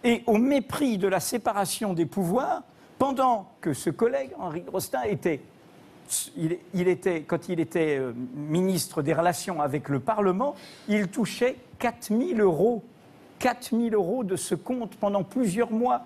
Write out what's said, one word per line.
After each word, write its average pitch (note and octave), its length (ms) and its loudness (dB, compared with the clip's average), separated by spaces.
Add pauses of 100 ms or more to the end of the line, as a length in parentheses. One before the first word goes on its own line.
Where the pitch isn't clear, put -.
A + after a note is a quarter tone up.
Et A#3 240 2
au G#3+ 120 6
mépris C4+ 580 2
de F#3+ 120 0
la F#3 120 2
séparation G3+ 720 -2
des E3 140 2
pouvoirs, A3+ 560 -2 (360)
pendant B3+ 520 2 (100)
que D3+ 140 0
ce - 160 -2
collègue, C4 480 0
Henri F3 240 -6
Grostin, - 400 -4
était, F3 400 0 (960)
il, E3 180 0 (160)
il F3+ 160 2
était, F3+ 320 2
quand E3+ 300 -4
il E3+ 100 0
était, D#3 380 0
euh, C3 140 -2 (220)
ministre D#3+ 680 0
des D#3 100 0
Relations E3+ 480 0
avec C#3+ 300 -2
le C#3 100 2
Parlement, G#3 540 2 (340)
il G#3 200 2
touchait B3 480 0 (220)
quatre - 300 -4
mille A#3+ 320 0
euros. G3 420 4 (560)
Quatre - 340 -2
mille A#3 220 2
euros G#3 300 2
de F#3 120 -2
ce - 180 -4
compte A#3+ 420 -6
pendant G3+ 260 0
plusieurs A#3+ 480 0
mois A#3+ 360 2